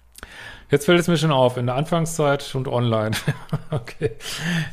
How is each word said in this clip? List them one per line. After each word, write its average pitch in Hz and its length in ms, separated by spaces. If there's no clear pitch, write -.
Jetzt 143 160
fällt 175 120
es 160 80
mir 170 100
schon 156 140
auf, 127 260
in 123 100
der 123 100
Anfangszeit 156 760
und 131 140
online. 113 520
<laughs> - 60
Okay. 147 420